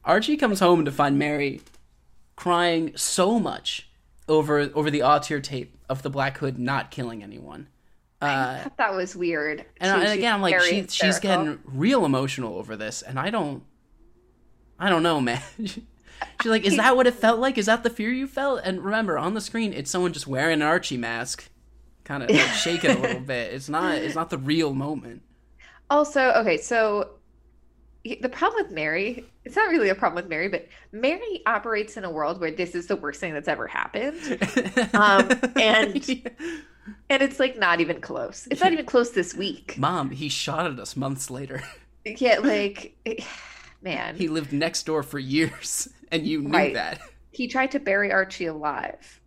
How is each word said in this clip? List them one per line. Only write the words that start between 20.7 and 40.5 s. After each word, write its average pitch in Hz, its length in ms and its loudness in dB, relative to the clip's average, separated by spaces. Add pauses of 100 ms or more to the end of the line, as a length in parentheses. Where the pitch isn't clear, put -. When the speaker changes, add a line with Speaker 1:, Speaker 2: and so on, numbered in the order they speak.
Speaker 1:
mask, 117 520 -6 (560)
kinda, 139 260 -2
like, 151 100 6
Speaker 2:
<laughs> - 120 2
Speaker 1:
shaking 170 380 2
a - 80 4
little 233 200 -2
bit. 123 340 -6
It's 135 140 -10
not, 165 300 0
it's 156 180 -4
not 165 140 -2
the 160 80 -4
real 143 360 0
moment. 135 500 -6 (640)
Speaker 2:
Also, 294 320 4 (160)
okay, 202 200 4
so 214 520 0 (960)
y-, 226 160 -8
the 247 80 -2
problem 415 340 0
with - 100 -6
Mary, 170 520 -4 (180)
it's - 140 -6
not 427 120 2
really 254 200 4
a 190 60 4
problem 180 280 0
with 190 60 -14
Mary, 160 180 -2
but 190 200 -4 (260)
Mary 339 520 -4
operates 214 520 -2
in 196 80 -8
a 175 60 -6
world 156 280 -2
where 160 120 -2
this 175 240 -6
is 170 120 -6
the 202 80 0
worst 147 240 -8
thing 170 140 -6
that's 147 160 -6
ever 123 180 -4
happened. - 560 -4
Speaker 1:
<laughs> 240 680 0
Speaker 2:
Um, 208 360 8 (280)
and 220 500 4
Speaker 1:
Yeah. 254 220 -4 (800)
Speaker 2:
and 269 140 4
it's, 277 180 -2
like, 254 160 0
not 170 240 4
even 165 180 0
close. - 500 -10
It's 277 120 -2
not 370 100 6
even 311 140 0
close 240 260 2
this 175 240 -2
week. - 420 -8
Speaker 1:
"Mom, 139 340 0
he 139 180 -8
shot 156 360 -2